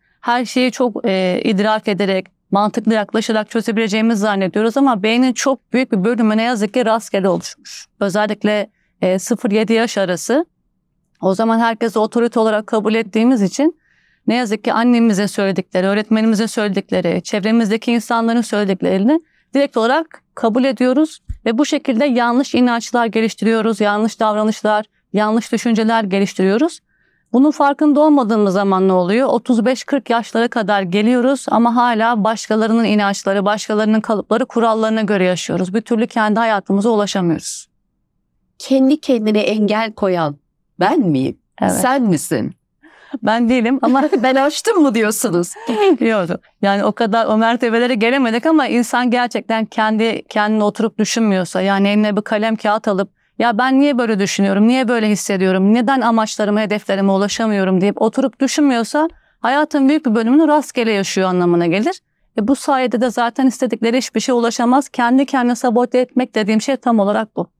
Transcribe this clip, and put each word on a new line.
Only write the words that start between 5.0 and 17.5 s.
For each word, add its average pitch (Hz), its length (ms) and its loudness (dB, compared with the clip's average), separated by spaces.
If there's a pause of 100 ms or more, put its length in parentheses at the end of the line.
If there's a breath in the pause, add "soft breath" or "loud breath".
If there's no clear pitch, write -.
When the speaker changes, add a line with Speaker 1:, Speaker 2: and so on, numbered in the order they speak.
Speaker 1:
beynin 240 300 2
çok - 400 -4
büyük 254 180 0
bir 190 120 0
bölümü 220 340 2
ne 220 60 0
yazık 214 300 -2
ki 254 120 0
rastgele 214 440 -2
oluşmuş. - 560 -6 (140)
Özellikle, 208 720 -2 (320)
e, 185 180 0
sıfır 208 320 -4
yedi 214 220 0
yaş 226 240 0
arası. 196 480 -2 (760)
O 185 140 0
zaman 226 240 0
herkesi 226 400 0
otorite 233 400 0
olarak 214 280 0
kabul 220 280 0
ettiğimiz 226 460 2
için 269 380 0 (480)
ne 220 80 2
yazık 220 280 -2
ki 233 100 -2
annemizin 226 520 2
söyledikleri, 190 600 -2
öğretmenimizin 220 580 0
söyledikleri, 185 800 -2
çevremizdeki 220 680 -2